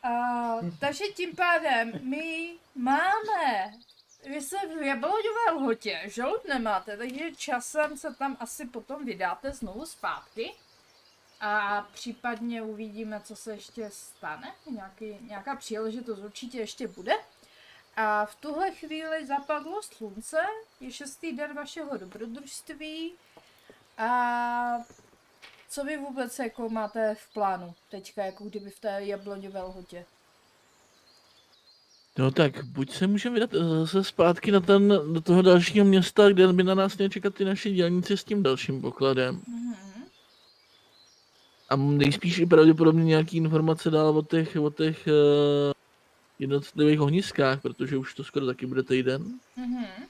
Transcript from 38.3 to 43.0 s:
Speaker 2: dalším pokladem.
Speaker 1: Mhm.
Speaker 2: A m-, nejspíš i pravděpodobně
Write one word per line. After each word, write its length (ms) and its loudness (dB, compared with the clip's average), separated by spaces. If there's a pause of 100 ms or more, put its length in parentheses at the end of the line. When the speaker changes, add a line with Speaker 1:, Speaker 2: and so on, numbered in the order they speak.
Speaker 2:
dalším 400 0
pokladem. 640 0
Speaker 1:
Mhm. 260 -8 (1900)
Speaker 2:
A 60 2
m-, 240 2
nejspíš 400 2
i 80 4
pravděpodobně 580 8